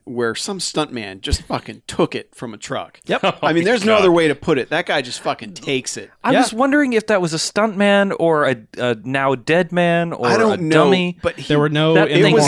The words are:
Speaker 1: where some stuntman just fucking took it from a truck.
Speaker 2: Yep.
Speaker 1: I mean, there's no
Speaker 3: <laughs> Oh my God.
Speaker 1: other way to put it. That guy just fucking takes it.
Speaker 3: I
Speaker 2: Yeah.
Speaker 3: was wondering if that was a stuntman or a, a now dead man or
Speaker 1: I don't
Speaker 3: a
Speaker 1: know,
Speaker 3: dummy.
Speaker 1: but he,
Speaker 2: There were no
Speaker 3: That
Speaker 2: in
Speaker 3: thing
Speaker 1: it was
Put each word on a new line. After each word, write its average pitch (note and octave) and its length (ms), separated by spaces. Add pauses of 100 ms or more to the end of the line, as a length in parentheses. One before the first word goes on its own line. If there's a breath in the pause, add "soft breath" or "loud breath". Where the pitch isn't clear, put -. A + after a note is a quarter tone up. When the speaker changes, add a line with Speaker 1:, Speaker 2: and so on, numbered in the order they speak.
Speaker 1:
where A#2 320
some G3 240
stuntman A#2 640
just C#3 200
fucking - 460
took - 260
it - 220
from A#2 180
a - 40
truck. - 480
Speaker 2:
Yep. F#3+ 360
Speaker 1:
I E3+ 100
mean, E3+ 120
there's G#3+ 200
no A3 100
Speaker 3:
<laughs> - 0
Oh - 20
my - 20
God. G#3 60
Speaker 1:
other F#3 80
way E3+ 160
to C#3+ 80
put D3+ 240
it. A2+ 100
That E3 160
guy E3 160
just B2 200
fucking A#2 340
takes C3+ 420
it. G2+ 140 (120)
Speaker 3:
I A#3 100
Speaker 2:
Yeah. A#3+ 80
Speaker 3:
was A3+ 120
wondering C4+ 400
if G#3+ 140
that G#3+ 120
was E3+ 140
a D#3+ 40
stuntman G3+ 840
or D#3 280
a, C3 80 (220)
a B2 260
now C3+ 300
dead D#3+ 380
man E3+ 420
or A#3+ 140
Speaker 1:
I A#3 100
don't G#3+ 220
Speaker 3:
a - 20
Speaker 1:
know, D#3 240
Speaker 3:
dummy. F3+ 380
Speaker 1:
but E3+ 140
he, C#3 100
Speaker 2:
There D3+ 120
were D3 100
no D#3 260
Speaker 3:
That D#3 160
Speaker 2:
in D3 100
Speaker 3:
thing - 120
Speaker 1:
it - 20
was - 120